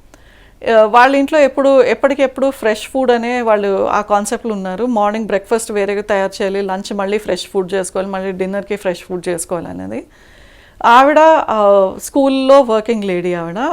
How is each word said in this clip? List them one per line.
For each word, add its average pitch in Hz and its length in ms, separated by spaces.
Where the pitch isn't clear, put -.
ఆ, 220 120
వాళ్ళ 240 340
ఇంట్లో 277 220
ఎప్పుడు, 269 440
ఎప్పటికెప్పుడు 269 680
ఫ్రెష్ 233 380
ఫుడ్ 262 220
అనే 240 300
వాళ్ళు 208 480
ఆ 208 120
కాన్సెప్ట్లో 208 520
ఉన్నారు. 190 320
మార్నింగ్ 220 420
బ్రేక్ఫాస్ట్ 208 460
వేరేగా 202 280
తయారు 196 420
చేయాలి, 196 200
లంచ్ 196 320
మళ్ళీ 202 240
ఫ్రెష్ 185 280
ఫుడ్ 185 260
చేసుకోవాలి, 190 360
మళ్ళీ 190 240
డిన్నర్‌కి 190 440
ఫ్రెష్ 185 240
ఫుడ్ 180 280
చేసుకోవాలి 170 400
అనేది. 190 380
ఆవిడ, 269 360
ఆ, 208 800
స్కూల్లో 269 640
వర్కింగ్ 220 440
లేడీ 180 300
ఆవిడ, 170 220